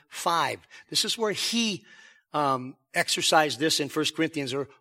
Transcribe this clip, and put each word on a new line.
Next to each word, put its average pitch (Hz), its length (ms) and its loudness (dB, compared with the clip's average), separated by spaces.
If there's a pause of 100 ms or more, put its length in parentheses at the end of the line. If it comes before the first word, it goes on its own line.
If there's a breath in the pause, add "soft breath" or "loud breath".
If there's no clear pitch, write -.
five. 147 500 -2 (300 loud breath)
This - 160 0
is - 120 -2
where 220 140 0
he, 220 540 -2 (480 loud breath)
um, 135 420 0 (180)
exercised 160 680 2
this 156 180 2
in 143 100 -2
First 151 280 -2
Corinthians, 143 360 -2
or 135 160 -4 (120 soft breath)